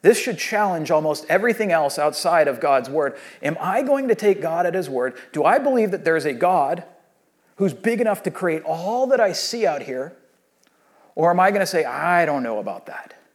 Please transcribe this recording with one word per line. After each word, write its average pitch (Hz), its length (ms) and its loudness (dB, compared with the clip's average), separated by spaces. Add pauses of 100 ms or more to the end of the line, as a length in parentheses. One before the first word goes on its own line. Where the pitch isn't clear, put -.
This 226 180 6
should 214 180 -4
challenge 180 540 -2
almost 156 380 0
everything 208 420 2
else 151 260 0
outside 151 500 2
of 123 120 -4
God's 131 320 0
word. 143 240 -2 (260)
Am 147 180 -4
I 196 220 0
going 269 280 0
to 208 60 4
take 196 240 2
God 170 280 0
at 175 80 -2
his 175 120 -2
word? 127 280 -2 (160)
Do 151 120 -2
I 196 140 6
believe 254 340 2
that 175 140 -6
there's 156 200 2
a 143 80 -2
God 170 500 0 (720)
who's 190 180 0
big 226 280 -2
enough 214 220 0
to 180 60 -4
create 160 340 -4
all 196 440 -2
that 254 120 2
I 202 120 2
see 226 340 -4
out 147 160 0
here? 135 340 -8 (1000)
Or 165 160 4
am 180 80 2
I 190 100 6
gonna 202 160 2
say, 160 200 0
"I 165 400 0
don't 143 180 -2
know 113 160 -2
about 101 260 -8
that. - 300 -18 (200)